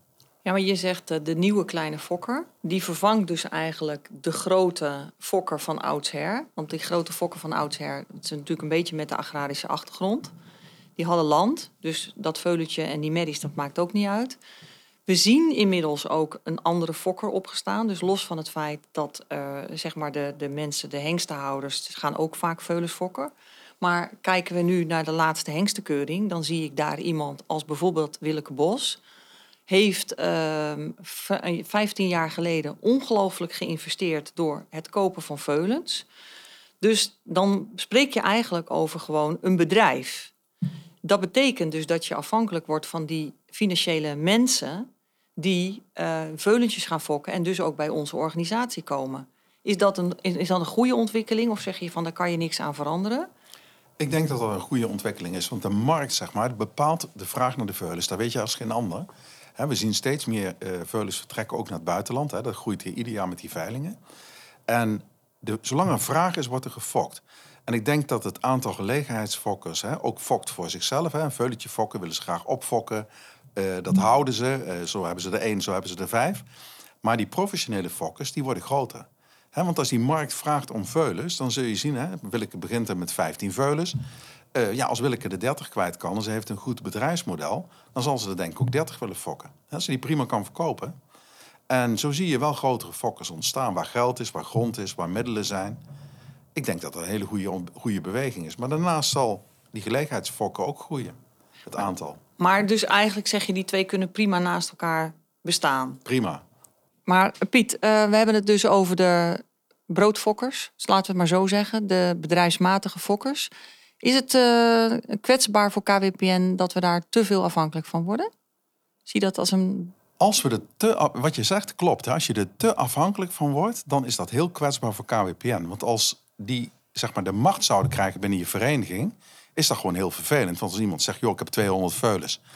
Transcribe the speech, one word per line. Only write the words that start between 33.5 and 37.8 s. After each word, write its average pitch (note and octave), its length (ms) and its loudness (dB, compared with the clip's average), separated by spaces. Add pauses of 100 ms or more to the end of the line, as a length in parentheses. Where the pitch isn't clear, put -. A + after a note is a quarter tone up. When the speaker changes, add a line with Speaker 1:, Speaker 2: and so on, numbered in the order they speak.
Speaker 1:
geïnvesteerd D#3+ 800 -4
door D#3 360 -2
het D#3+ 200 -12
kopen F#3+ 320 0
van D3 160 -10
veulens. E3+ 680 -2 (760)
Dus G#3+ 440 2
dan G3 520 2
spreek C4+ 380 2